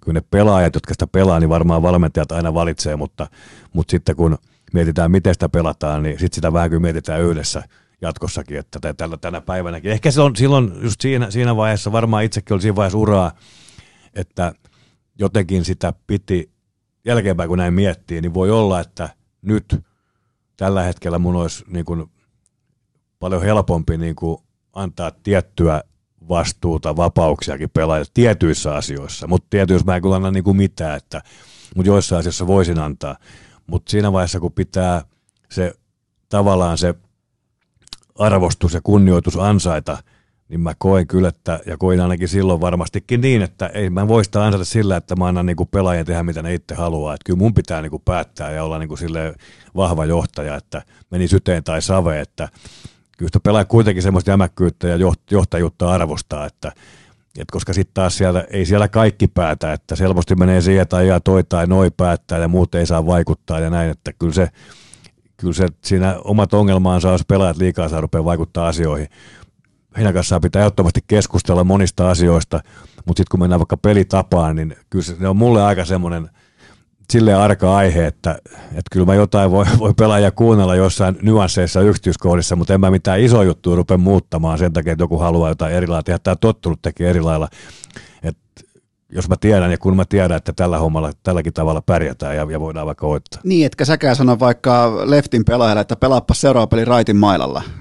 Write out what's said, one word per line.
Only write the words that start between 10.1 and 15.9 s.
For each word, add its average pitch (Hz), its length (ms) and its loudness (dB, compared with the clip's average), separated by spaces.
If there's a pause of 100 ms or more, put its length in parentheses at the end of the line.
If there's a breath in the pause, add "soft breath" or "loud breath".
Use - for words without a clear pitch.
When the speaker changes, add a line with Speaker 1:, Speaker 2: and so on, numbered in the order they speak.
Speaker 1:
silloin, 139 240 2
silloin 127 360 2 (100)
just 113 200 -6
siinä, 120 300 -2
siinä 120 240 -2
vaiheessa, 107 360 -2
varmaan 113 320 0
itsekin 104 300 -4
oli 92 80 0
siinä 104 140 0
vaiheessa 98 220 0
uraa, 98 340 2 (840 soft breath)
että 87 400 -6 (640)
jotenkin 95 460 0
sitä 87 280 -4 (140)